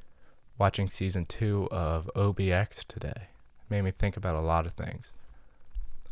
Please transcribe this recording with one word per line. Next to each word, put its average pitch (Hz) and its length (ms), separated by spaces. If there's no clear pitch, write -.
watching 98 320
season 95 360
two 101 440
of 80 460
O 101 160
B 95 220
X - 320
today. - 240
It - 600
made 101 120
me 95 100
think 101 240
about 90 220
a 78 40
lot 82 240
of 82 80
things. - 380